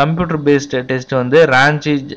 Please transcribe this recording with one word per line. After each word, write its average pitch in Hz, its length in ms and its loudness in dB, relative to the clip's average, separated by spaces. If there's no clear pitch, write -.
கம்ப்யூட்டர் 160 460 -4
பேஸ்ட் 139 260 0
test 127 300 -4
வந்து 127 180 2
ராஞ்சி, 147 400 2